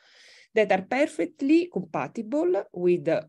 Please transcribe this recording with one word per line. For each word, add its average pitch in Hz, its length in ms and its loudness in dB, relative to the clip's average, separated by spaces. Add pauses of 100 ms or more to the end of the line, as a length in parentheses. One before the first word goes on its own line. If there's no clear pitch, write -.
(560)
that 202 160 4
are 190 120 0
perfectly 320 880 0
compatible 214 1000 -4
with, 175 360 0
uh, 151 220 0